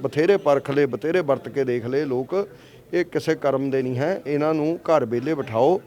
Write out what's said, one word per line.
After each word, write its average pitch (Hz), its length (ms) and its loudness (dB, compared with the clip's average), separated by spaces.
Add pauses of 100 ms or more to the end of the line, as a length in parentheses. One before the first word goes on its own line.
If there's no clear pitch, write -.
ਬਥੇਰੇ 156 360 2
ਪਰਖ 143 340 0
ਲਏ, 143 140 2
ਬਥੇਰੇ 143 340 -2
ਵਰਤ 139 300 -2
ਕੇ 135 140 -2
ਦੇਖ 120 220 -2
ਲਏ 135 200 -2
ਲੋਕ, 135 420 -2 (460)
ਇਹ 175 120 0
ਕਿਸੇ 156 300 -2
ਕਰਮ 139 340 0
ਦੇ 135 120 0
ਨਹੀਂ 127 160 -4
ਹੈ। 165 300 -2
ਇਹਨਾਂ 147 260 0
ਨੂੰ 156 300 -2
ਘਰ 151 220 2
ਵਿਹਲੇ 120 300 -2
ਬਿਠਾਓ, 131 500 2